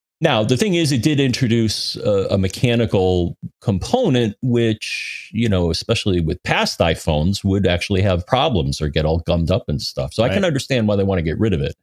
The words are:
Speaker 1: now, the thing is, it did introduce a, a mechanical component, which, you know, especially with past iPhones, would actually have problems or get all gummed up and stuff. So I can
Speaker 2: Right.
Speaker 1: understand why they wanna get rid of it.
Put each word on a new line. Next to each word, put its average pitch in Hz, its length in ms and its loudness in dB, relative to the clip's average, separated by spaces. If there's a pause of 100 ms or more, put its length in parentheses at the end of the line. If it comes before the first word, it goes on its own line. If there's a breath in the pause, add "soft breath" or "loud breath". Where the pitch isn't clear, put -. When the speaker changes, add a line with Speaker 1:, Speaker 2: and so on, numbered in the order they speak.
(200)
Speaker 1:
now, 135 240 2
the 131 140 2
thing 202 160 0
is, 165 180 0
it 123 120 0
did 151 160 2
introduce 117 800 0
a, 101 340 0
a 101 80 2
mechanical 95 1000 0 (240)
component, 120 800 0
which, - 960 -2
you 113 120 0
know, 90 220 2
especially 95 500 0
with 82 220 -2
past - 380 -2
iPhones, 85 640 0
would 98 240 2
actually 90 340 0
have 92 240 2
problems 117 560 0
or 76 80 -2
get 76 160 0
all 80 140 0
gummed 82 320 0
up - 180 0
and 73 100 -2
stuff. - 360 -8
So 107 80 0
I 123 60 0
can 190 120 0
Speaker 2:
Right. 190 60 0
Speaker 1:
understand 135 400 0
why 104 80 2
they 101 80 2
wanna 95 180 0
get 80 160 -2
rid 104 160 2
of 73 80 0
it. 69 220 -4